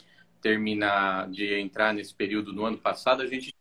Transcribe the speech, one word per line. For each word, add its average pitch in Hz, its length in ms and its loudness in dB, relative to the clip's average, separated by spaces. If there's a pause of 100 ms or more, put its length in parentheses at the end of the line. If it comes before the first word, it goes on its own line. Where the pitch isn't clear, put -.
(420)
terminar, 101 880 2
de 101 260 -2
entrar 104 380 0
nesse 101 200 -8
período 104 380 -2
no 101 140 -4
ano 110 120 -2
passado, 127 440 2
a 131 60 -4
gente 131 340 -8